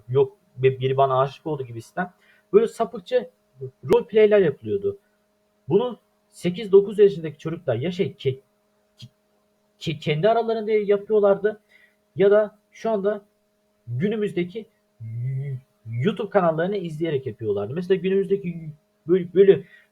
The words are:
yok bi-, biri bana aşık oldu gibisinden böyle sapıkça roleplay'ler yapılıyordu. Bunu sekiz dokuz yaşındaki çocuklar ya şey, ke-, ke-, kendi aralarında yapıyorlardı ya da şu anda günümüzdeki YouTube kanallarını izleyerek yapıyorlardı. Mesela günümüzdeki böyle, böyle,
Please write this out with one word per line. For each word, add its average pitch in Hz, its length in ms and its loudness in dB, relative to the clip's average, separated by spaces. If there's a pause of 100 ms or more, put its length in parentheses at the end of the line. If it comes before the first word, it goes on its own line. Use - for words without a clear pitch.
yok 135 280 2 (200)
bi-, 131 220 2
biri 131 180 -2
bana 131 220 2
aşık 139 280 -2
oldu 147 160 -6
gibisinden 120 480 -10 (420)
böyle 214 140 6
sapıkça 220 640 -4 (640)
roleplay'ler 214 460 4
yapılıyordu. 104 580 -2 (720)
Bunu 220 280 0 (320)
sekiz 180 420 -8
dokuz 196 280 4
yaşındaki 165 380 2
çocuklar 160 380 -6
ya 147 160 -4
şey, 156 200 -4
ke-, - 280 -6 (1400)
ke-, 156 200 -8
kendi 156 300 0
aralarında 226 420 -2
yapıyorlardı 202 880 0 (560)
ya 196 160 4
da 208 260 2 (140)
şu - 180 -8
anda 208 360 -2 (640)
günümüzdeki 185 800 -4 (1300)
YouTube 190 380 -4
kanallarını 175 480 0
izleyerek 160 480 -4
yapıyorlardı. 104 480 -4
Mesela 180 280 -2
günümüzdeki 185 680 -4 (380)
böyle, 175 260 0
böyle, 196 300 6 (280)